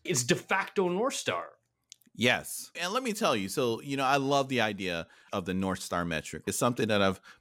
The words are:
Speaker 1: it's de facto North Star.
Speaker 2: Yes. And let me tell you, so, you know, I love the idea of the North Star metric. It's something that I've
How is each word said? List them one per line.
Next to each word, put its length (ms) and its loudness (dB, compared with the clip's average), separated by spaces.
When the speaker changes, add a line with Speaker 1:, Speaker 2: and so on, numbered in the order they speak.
Speaker 1:
it's 200 0
de 120 2
facto 540 -2
North 240 0
Star. 380 -4
Speaker 2:
Yes. 640 0
And 140 -4
let 100 -2
me 100 -2
tell 220 2
you, 140 -2
so, 320 0
you 160 -4
know, 80 0
I 100 4
love 320 4
the 140 0
idea 440 0
of 120 0
the 80 -2
North 280 0
Star 240 -2
metric. 420 -4
It's 100 -2
something 300 2
that 140 4
I've 180 2